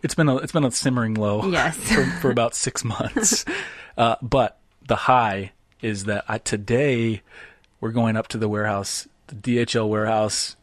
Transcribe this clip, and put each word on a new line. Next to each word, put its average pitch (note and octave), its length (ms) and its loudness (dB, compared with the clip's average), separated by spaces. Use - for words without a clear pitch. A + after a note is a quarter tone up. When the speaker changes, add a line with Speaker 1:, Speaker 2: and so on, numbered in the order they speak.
Speaker 1:
It's - 120 -2
been D#3 140 4
a, C3 80 4
it's C#3 160 -4
been D#3 120 2
a B2+ 60 2
simmering A#2 440 0
low G#2+ 340 0
Speaker 2:
Yes. D#3+ 280 0
Speaker 1:
<laughs> - 160 -2
for, - 120 4
for C3 100 2
about A#2+ 240 2
six - 300 -4
months. - 680 0
Speaker 2:
<laughs> - 40 -4
Speaker 1:
Uh, A2+ 240 4
but B2 380 0
the A2 80 2
high G#2 560 2
is G2+ 260 -4
that G#2 200 -4
I, A2 120 -4
today A#2 840 0
we're A2+ 120 -4
going A2+ 240 2
up A2+ 120 -2
to A2+ 100 -6
the G#2+ 100 0
warehouse, G#2 580 -2
the - 80 -14
D A#2+ 220 0
H A#2 180 0
L A2 120 0
warehouse. G#2+ 760 0